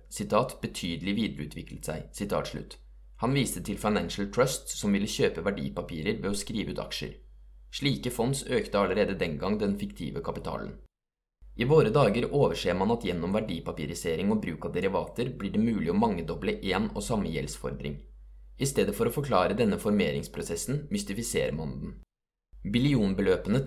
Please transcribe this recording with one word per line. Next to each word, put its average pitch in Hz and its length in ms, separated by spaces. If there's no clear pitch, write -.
sitat, 104 480
«betydelig 87 560
videreutviklet 76 760
seg», 80 180
sitat 85 400
slutt. - 240
Han 127 160
viste 110 240
til 95 160
Financial 101 560
Trusts - 480
som 101 160
ville 101 120
kjøpe 92 360
verdipapirer 85 800
ved 98 80
å 101 100
skrive 95 320
ut - 80
aksjer. - 300
Slike 139 480
fonds 139 320
økte 104 320
allerede 95 400
den 85 160
gang 98 240
den 101 160
fiktive - 480
kapitalen. 53 460
I 120 80
våre 113 240
dager 117 400
overser 92 480
man 104 140
at 117 100
gjennom 87 320
verdipapirisering 85 960
og 107 80
bruk 85 240
av 104 80
derivater 95 640
blir 98 160
det 107 80
mulig 101 320
å 95 80
mangedoble 90 560
en 104 220
og 104 100
samme 104 240
gjeldsfordring. 69 720
I 139 160
stedet - 240
for - 160
å - 80
forklare 98 360
denne 107 200
formeringsprosessen, 85 1120
mystifiserer 101 720
man 69 160
den. 82 180
Billionbeløpene 104 960